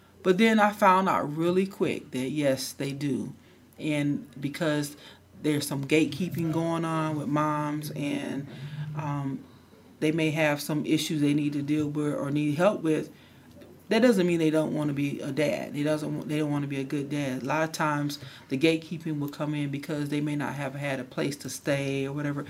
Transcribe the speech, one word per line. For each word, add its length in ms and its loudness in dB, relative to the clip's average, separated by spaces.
But 160 4
then 200 6
I 140 6
found 360 6
out 280 0
really 300 2
quick 440 -4
that 200 -4
yes, 420 0
they 200 -4
do. 400 -4
And 480 0
because 560 -2
there's 240 0
some 180 -4
gatekeeping 680 2
going 320 0
on 320 0
with 120 -4
moms, 640 0
and, 540 -4
um, 420 -4
they 120 4
may 180 2
have 300 2
some 240 -2
issues 360 0
they 140 4
need 180 0
to 100 -4
deal 240 0
with 280 -2
or 160 -2
need 260 0
help 260 4
with, 280 0
that 140 4
doesn't 240 6
mean 140 4
they 100 4
don't 240 2
wanna 200 0
be 260 -2
a 100 -6
dad. 440 -2
They 100 -2
doesn't 340 0
wa-, 60 -8
they 140 -2
don't 120 0
wanna 160 0
be 140 -4
a 40 -4
good 240 -4
dad. 340 -2
A 40 -6
lot 160 0
of 80 0
times 480 0
the 100 -2
gatekeeping 600 0
will 80 -2
come 260 -4
in 160 -2
because 380 -4
they 120 -2
may 140 -2
not 200 -2
have 200 -6
had 240 -4
a 60 -8
place 320 -4
to 140 -12
stay 560 -2
or 60 -6
whatever. 380 -4